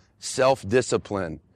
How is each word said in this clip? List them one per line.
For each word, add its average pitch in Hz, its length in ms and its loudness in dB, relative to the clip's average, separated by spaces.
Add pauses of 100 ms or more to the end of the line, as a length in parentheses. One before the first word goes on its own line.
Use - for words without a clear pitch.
(200)
self-discipline, 107 1200 0 (160)